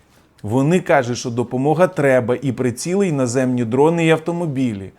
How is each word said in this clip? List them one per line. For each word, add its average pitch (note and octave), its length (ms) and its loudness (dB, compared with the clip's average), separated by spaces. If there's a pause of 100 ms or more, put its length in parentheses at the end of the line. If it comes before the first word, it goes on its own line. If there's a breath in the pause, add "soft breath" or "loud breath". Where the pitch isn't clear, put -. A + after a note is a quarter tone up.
(420 soft breath)
Вони C3+ 360 2
кажуть, B2+ 380 0
що B2+ 120 -8
допомога C3 580 0
треба, B2+ 540 2
і C3+ 100 -2
приціли, B2+ 560 -2
і E3+ 40 -2
наземні B2+ 540 0
дрони, D#3 400 2
і D#3+ 40 4
автомобілі. C#3+ 880 -2